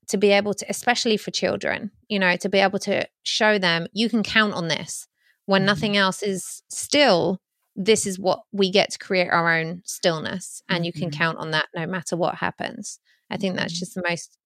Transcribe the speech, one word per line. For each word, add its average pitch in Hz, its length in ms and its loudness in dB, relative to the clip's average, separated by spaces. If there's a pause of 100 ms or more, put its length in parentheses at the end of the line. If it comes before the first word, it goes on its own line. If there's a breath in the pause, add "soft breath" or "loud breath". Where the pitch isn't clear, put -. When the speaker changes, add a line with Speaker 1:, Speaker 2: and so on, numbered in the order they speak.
Speaker 1:
to - 80 0
be 202 140 6
able 202 220 4
to, - 160 -10
especially 226 480 0
for 190 140 -6
children, - 600 -2 (180)
you 208 100 -2
know, 180 160 2
to 190 140 -4
be 196 100 2
able 190 200 2
to - 280 -2 (160)
show 214 340 2
them, 170 360 0
"You 220 160 0
can 226 120 0
count 214 320 2
on 160 140 -4
this." - 400 -6 (380)
When 190 160 4
Speaker 2:
Mm-hmm. 190 40 2
Speaker 1:
nothing 202 320 2
else 190 240 2
is 190 460 -6
still, 196 720 2 (320)
this 208 320 2
is 190 140 -6
what 185 320 0
we 196 180 2
get 185 220 4
to - 80 -10
create 180 300 0
our 170 280 4
own 160 280 -4
stillness, - 840 -4
and 175 180 -2
you 170 60 -4
can 165 180 -4
Speaker 2:
Mm-hmm. 147 80 -8
Speaker 1:
count 165 200 0
on 160 140 -6
that 156 220 0
no 165 140 -4
matter 180 300 -4
what 170 180 0
happens. - 640 -8 (300)
I - 80 -6
think 190 180 -4
that's 165 180 -4
Speaker 2:
Mm-hmm. 170 60 -6
Speaker 1:
just - 160 -10
the 185 100 -6
most 170 400 -6